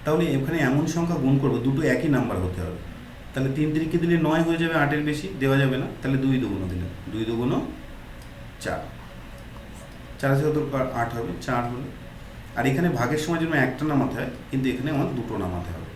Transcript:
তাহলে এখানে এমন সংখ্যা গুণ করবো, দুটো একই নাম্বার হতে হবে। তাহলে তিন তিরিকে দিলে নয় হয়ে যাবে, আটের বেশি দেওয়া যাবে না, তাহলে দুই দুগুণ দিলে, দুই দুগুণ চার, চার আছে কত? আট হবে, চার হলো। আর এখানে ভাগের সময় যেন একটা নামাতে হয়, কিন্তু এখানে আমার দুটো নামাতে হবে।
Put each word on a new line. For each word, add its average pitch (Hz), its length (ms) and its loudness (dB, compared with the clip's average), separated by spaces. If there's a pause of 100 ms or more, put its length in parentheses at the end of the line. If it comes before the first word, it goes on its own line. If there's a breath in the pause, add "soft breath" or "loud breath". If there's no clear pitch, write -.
তাহলে 160 200 2 (120)
এখানে 139 220 0 (120)
এমন 147 140 4 (120)
সংখ্যা 170 280 2
গুণ 135 180 6
করবো, 131 160 4 (100)
দুটো 139 140 2 (120)
একই 170 240 2
নাম্বার 107 260 0
হতে 87 220 -2
হবে। 85 140 -6 (540)
তাহলে 135 240 0
তিন 151 160 2
তিরিকে 160 300 2
দিলে 170 120 6 (120)
নয় 165 200 4
হয়ে 165 160 2
যাবে, 165 200 2
আটের 151 260 2
বেশি 147 160 -2 (160)
দেওয়া 135 200 6
যাবে 127 200 4
না, - 60 -2 (140)
তাহলে 131 160 2
দুই 131 260 4
দুগুণ 98 180 -2 (100)
দিলে, 87 160 -2 (240)
দুই 110 180 -2
দুগুণ 120 220 2 (1120)
চার, - 160 -4 (1400)
চার 135 140 0
আছে 139 140 4
কত? 147 100 2 (440)
আট 117 160 0
হবে, - 140 -4 (140)
চার 123 260 0
হলো। 127 160 -6 (680)
আর 120 140 0
এখানে 139 160 2 (100)
ভাগের 131 260 2
সময় 165 200 0
যেন 160 100 0 (140)
একটা 131 240 -2
নামাতে 127 280 2
হয়, 156 120 -4 (180)
কিন্তু 131 240 0
এখানে 139 220 -2
আমার 131 120 2 (100)
দুটো 113 160 -4 (100)
নামাতে 90 320 -4
হবে। - 200 -10